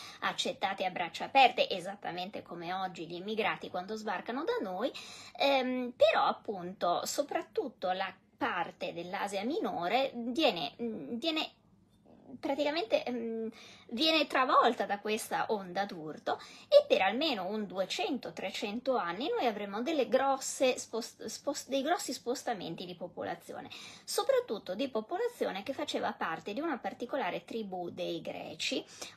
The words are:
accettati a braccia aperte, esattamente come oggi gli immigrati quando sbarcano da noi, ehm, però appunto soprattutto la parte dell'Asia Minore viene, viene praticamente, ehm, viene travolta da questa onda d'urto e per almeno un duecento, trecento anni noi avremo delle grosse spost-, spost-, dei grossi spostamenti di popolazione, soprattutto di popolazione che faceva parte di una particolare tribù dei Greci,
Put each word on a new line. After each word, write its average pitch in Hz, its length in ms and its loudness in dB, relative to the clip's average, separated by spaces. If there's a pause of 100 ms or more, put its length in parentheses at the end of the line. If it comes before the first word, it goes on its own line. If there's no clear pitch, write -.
(200)
accettati - 640 -2
a 185 60 0
braccia 180 360 -4
aperte, 254 440 8
esattamente 180 720 -6
come 170 300 -8
oggi 185 340 -4
gli 165 80 -10
immigrati 185 560 -2
quando 190 260 -4
sbarcano 214 480 -4
da 480 160 0
noi, 208 320 -2 (440)
ehm, 254 600 2
però 240 280 6
appunto 185 840 0
soprattutto 294 840 -2
la 190 200 -2 (240)
parte 180 560 -2
dell'Asia 190 520 -4
Minore 240 720 0
viene, 240 640 0
viene 233 760 -4 (840)
praticamente, 294 640 2
ehm, 226 460 -4 (400)
viene 302 360 4
travolta 262 600 4
da 196 120 0
questa 214 500 -2
onda 190 360 -2
d'urto 160 560 -4 (280)
e - 180 10
per 208 160 6
almeno 214 440 2
un 208 200 -2
duecento, 196 640 -2
trecento 226 640 -2
anni 190 320 0
noi 440 180 2
avremo 208 360 -2
delle 262 260 2
grosse 262 680 2
spost-, - 460 -8
spost-, - 440 -6
dei 269 140 0
grossi 311 300 0
spostamenti 214 720 -4
di 175 100 -8
popolazione, - 760 -8 (360)
soprattutto 415 720 0
di 254 140 0
popolazione 233 760 -2
che 269 100 -6
faceva 285 400 -2
parte 175 400 -4
di 214 80 -4
una 302 180 -2
particolare 202 640 -4
tribù 185 460 -6
dei 175 300 -4
Greci, 170 640 -4 (320)